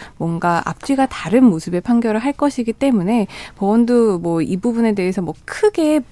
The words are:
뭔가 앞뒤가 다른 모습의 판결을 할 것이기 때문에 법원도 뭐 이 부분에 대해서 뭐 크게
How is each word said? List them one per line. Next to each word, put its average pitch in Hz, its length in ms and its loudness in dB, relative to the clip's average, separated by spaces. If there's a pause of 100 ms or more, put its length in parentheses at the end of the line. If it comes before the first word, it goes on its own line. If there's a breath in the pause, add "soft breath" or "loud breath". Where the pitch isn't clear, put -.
(160 loud breath)
뭔가 170 480 -2
앞뒤가 269 420 -2
다른 240 380 2
모습의 175 360 2
판결을 226 400 0
할 269 120 -2
것이기 247 400 -2
때문에 220 540 0 (300 loud breath)
법원도 226 640 2
뭐 170 160 -2 (100)
이 190 140 -2
부분에 226 360 0
대해서 185 280 -2
뭐 160 100 -6 (120)
크게 311 560 0 (120)